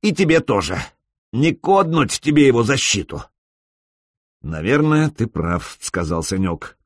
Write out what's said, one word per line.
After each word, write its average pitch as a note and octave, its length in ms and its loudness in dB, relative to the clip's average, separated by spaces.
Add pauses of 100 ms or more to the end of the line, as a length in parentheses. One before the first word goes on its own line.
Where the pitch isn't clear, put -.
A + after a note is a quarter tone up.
И G#3 100 2
тебе D#3+ 280 4
тоже. F#2+ 380 -2 (540)
Не D3 220 0
коднуть E3+ 680 0
тебе D3 260 4
его A#2 180 4
защиту». G#2+ 600 -4 (1160)
«Наверное, D3 680 0
ты A#2 180 -4
прав», E2+ 540 -6
сказал E2 420 -4
Санёк. F#2 640 -4